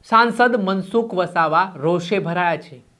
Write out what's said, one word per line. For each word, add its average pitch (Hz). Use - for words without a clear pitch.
સાંસદ 233
મનસુખ 196
વસાવા 175
રોષે 175
ભરાયા 170
છે 135